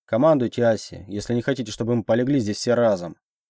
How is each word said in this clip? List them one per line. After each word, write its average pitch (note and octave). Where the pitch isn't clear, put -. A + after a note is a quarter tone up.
Командуйте B2
Аси, A2
если G#2
не A#2+
хотите, B2
чтобы A#2
мы A2+
полегли B2+
здесь G#2
все A#2+
разом». G2+